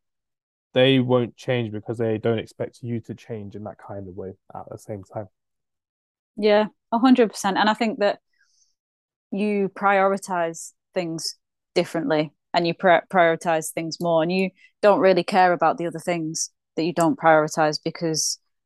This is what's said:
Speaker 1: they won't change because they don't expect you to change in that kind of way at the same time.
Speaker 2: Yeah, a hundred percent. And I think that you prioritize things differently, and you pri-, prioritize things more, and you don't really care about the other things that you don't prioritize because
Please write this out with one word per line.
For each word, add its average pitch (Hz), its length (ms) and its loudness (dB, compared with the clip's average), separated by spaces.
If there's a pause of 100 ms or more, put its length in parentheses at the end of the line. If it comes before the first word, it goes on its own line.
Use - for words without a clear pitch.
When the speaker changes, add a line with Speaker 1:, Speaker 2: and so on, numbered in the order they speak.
(720)
Speaker 1:
they 131 260 4
won't 123 380 0
change 120 360 -4
because 110 260 -8
they 110 180 0
don't 113 220 0
expect - 440 -10
you 117 180 -6
to 113 140 -14
change 101 400 -14
in 104 100 -14
that 98 120 -14
kind 101 320 -14
of 90 80 -16
way 95 160 -10 (220)
at 92 160 -14
the 95 80 -14
same 101 260 -14
time. 107 240 -12 (1080)
Speaker 2:
Yeah, 208 300 2 (220)
a - 80 0
hundred 254 300 6
percent. - 300 -4
And 208 100 2
I 214 60 2
think 220 240 -4
that 202 220 -2 (1120)
you 202 380 0
prioritize 196 1040 -2 (220)
things 165 420 -4 (380)
differently, 160 580 -2 (220)
and 175 120 0
you 165 60 -2
pri-, 170 380 4
prioritize 165 640 0
things 165 280 -8
more, 170 220 2
and 170 100 -2
you 185 180 0 (300)
don't 196 200 4
really 180 240 4
care 185 280 4
about 160 240 2
the 170 100 -4
other 165 120 -8
things 160 520 -6 (260)
that 160 80 -2
you 165 100 -2
don't 165 240 2
prioritize 156 640 2
because 160 560 -4 (280)